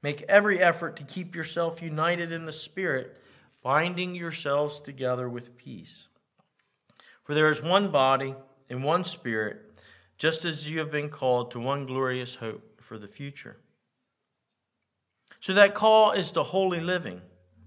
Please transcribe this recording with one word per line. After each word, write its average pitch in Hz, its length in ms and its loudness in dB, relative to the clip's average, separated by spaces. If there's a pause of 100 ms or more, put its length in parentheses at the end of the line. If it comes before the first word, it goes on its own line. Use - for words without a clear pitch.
Make 147 180 -4
every 202 360 6
effort 170 380 2
to 147 80 -14
keep 180 320 -12
yourself 165 440 -4
united 165 520 -2
in 165 120 -8
the 160 80 -10
Spirit, 151 640 -4 (460)
binding 175 540 0
yourselves 147 640 -2
together 127 480 -4
with 120 280 -12
peace. - 520 -18 (1120)
For 147 120 -6
there 156 140 6
is 147 140 0
one 185 300 2
body 135 420 4 (340)
and 127 140 -6
one 170 220 0
Spirit, 110 560 -4 (580)
just 160 260 0
as 151 240 -6
you 160 120 -4
have 147 100 -6
been 147 180 -4
called 123 440 -2
to 123 80 -8
one 135 260 -4
glorious 127 500 -4
hope - 460 -12
for 110 160 -16
the 104 80 -16
future. 139 520 -16 (1800)
So - 140 -6
that 196 200 8
call 220 380 6
is 180 220 0
to 160 100 2
holy 185 380 0
living 165 420 -4 (440)